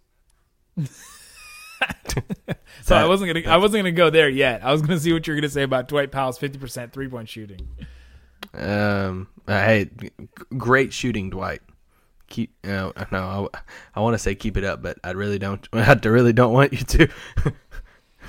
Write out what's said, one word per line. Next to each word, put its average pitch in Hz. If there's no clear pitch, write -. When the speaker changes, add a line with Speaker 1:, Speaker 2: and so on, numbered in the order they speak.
Speaker 1:
<laughs> 160
Speaker 2:
So -
I 156
Speaker 1:
That, 160
Speaker 2:
wasn't 185
gonna, 160
I 165
wasn't 208
gonna 185
go 165
there 156
yet. 131
I 127
was 156
gonna 156
see 165
what 165
you 160
were 147
gonna 147
say 139
about 131
Dwight 143
Powell's 135
fifty 139
percent 120
three-point 127
shooting. 101
Speaker 1:
Um, 98
uh, 101
hey, 104
g-, -
great 127
shooting, 107
Dwight. 92
Keep, -
uh, 95
no, 98
I, -
I 107
wanna 113
say 98
keep 104
it 98
up, 76
but -
I 90
really 101
don't. 98
<laughs> -
I 117
really 117
don't 120
want 139
you 120
to. 151